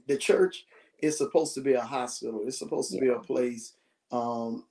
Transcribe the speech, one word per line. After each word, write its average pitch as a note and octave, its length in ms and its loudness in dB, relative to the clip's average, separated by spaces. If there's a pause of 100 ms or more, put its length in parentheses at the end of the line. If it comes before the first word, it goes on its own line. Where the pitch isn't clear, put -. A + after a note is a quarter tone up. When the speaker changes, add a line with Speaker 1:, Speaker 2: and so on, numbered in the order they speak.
Speaker 1:
the C#3 100 2
church - 480 4 (340)
is D3+ 180 0
supposed D3 380 0
to C3+ 60 -6
be C3+ 120 4
a A#2+ 80 2
hospital. A#2+ 640 -6
It's C3 140 -6
supposed - 340 -4
to - 60 -4
be C3 100 4
a B2 40 6
Speaker 2:
Yeah. A#2+ 60 -2
Speaker 1:
place. B2 540 -2 (380)
Um, A#2 600 -2